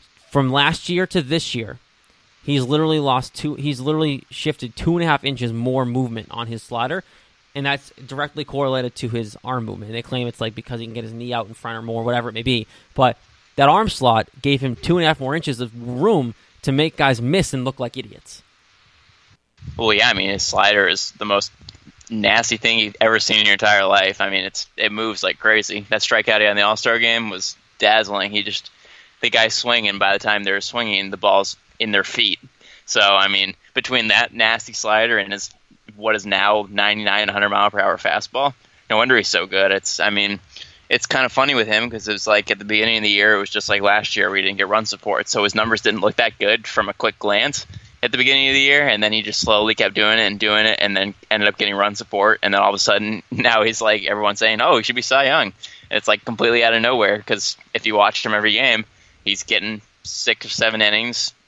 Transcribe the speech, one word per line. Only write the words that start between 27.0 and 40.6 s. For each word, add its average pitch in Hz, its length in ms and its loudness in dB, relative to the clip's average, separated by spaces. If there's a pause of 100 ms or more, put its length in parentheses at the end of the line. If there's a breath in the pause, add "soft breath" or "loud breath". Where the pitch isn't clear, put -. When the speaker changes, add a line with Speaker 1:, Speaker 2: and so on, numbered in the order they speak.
Speaker 2:
was 95 260 -8 (220)
dazzling. 104 520 2
He 104 120 -2
just, - 280 -8 (500 loud breath)
the 117 100 0
guy 113 180 4
swinging 110 500 0
by 98 160 2
the 104 40 -2
time 104 260 -2
they're 98 160 -2
swinging, 101 500 -4
the 98 60 -10
ball's 98 400 2 (220)
in 107 140 -4
their 98 120 2
feet. - 340 -2 (480 loud breath)
So, - 140 0
I 98 280 4
mean, 98 260 -2 (200 soft breath)
between 123 340 -2
that 107 240 2
nasty 113 400 0
slider 110 460 2
and 98 140 -4
his, 98 180 -10 (460)
what 110 200 0
is 101 100 -6
now 101 420 0
ninety-nine, 104 600 0
hundred 101 220 -2
mile 101 200 2
per 101 100 -4
hour 98 180 2
fastball, 127 560 -2 (340 soft breath)
no 110 80 0
wonder 123 200 4
he's 107 120 0
so 90 180 0
good. 95 240 2
It's, - 300 -2
I 104 100 2
mean, 101 300 -2 (480 loud breath)